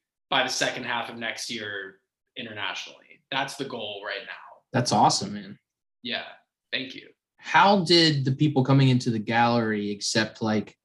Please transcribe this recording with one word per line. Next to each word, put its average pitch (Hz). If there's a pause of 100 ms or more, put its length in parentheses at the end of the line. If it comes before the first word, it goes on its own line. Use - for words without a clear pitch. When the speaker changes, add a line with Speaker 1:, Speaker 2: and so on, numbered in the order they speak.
(300)
Speaker 1:
by 131
the 123
second 127
half 117
of 117
next 113
year, 101 (380)
internationally. 101
That's 135
the 135
goal 104
right 98
now. - (100)
Speaker 2:
That's 123
awesome, 123
man. 104 (420)
Speaker 1:
Yeah. 113 (480)
Thank 131
you. - (300)
Speaker 2:
How 190
did 160
the 131
people 135
coming 135
into 123
the 110
gallery 113
accept, 110
like, 107